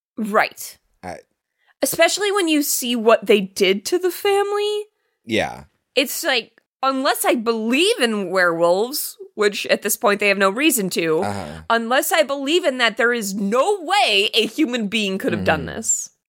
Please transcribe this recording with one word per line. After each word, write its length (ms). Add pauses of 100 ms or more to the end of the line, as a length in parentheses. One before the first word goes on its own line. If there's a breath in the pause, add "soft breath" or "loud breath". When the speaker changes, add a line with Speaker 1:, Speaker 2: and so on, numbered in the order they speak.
(160)
Speaker 1:
Right. 600 (260)
Speaker 2:
I 160 (640)
Speaker 1:
Especially 500
when 160
you 140
see 340
what 300
they 140
did 460
to 120
the 120
family. 760 (440)
Speaker 2:
Yeah. 360 (300)
Speaker 1:
It's 300
like, 380 (200)
unless 440
I 80
believe 640
in 300
werewolves, 880 (160)
which 320
at 160
this 140
point 240
they 80
have 100
no 120
reason 400
to, 320
Speaker 2:
Uh-huh. 460
Speaker 1:
unless 440
I 100
believe 420
in 140
that, 180
there 160
is 220
no 480
way 500
a 140
human 420
being 300
could 160
have 100
done 220
Speaker 2:
Mm-hmm. 100
Speaker 1:
this. 340 (180)